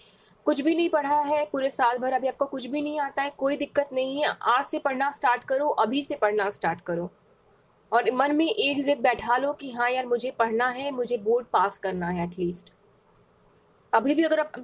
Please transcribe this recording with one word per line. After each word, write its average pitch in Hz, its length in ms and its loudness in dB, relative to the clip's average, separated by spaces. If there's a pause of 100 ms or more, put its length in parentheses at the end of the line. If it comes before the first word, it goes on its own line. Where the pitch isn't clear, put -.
(460)
कुछ 285 160 2
भी 320 140 2
नहीं 339 140 0
पढ़ा 294 320 2
है 294 240 0
पूरे 269 240 -2
साल 254 280 0
भर, 254 160 -2
अभी 262 140 0
आपको 262 180 -2
कुछ 269 220 -6
भी 285 140 -2
नहीं 302 180 -4
आता 277 240 -4
है, 285 140 -6
कोई 277 200 0
दिक्कत 285 360 -2
नहीं 262 280 -2
है। - 220 2
आज 254 220 2
से 311 140 -4
पढ़ना 277 320 -2
start 247 320 0
करो, - 240 0
अभी 226 360 0
से 285 140 -4
पढ़ना 208 340 0
start 175 320 -4
करो 175 280 -4 (800)
और 240 220 4
मन 285 220 2
में 320 120 4
एक 277 360 0
जिद 277 180 0
बैठा 240 360 2
लो 277 160 0
कि 277 180 -12
हाँ 240 200 0
यार 254 140 -2
मुझे 240 340 -2
पढ़ना 226 300 2
है, 269 220 -4
मुझे 247 280 -2
board 226 280 0
pass 196 320 2
करना 180 300 -2
है 175 140 -2
एटलीस्ट। 175 480 -6 (1200)
अभी 247 220 2
भी 320 80 4
अगर 311 160 2
आप 302 120 -4 (120)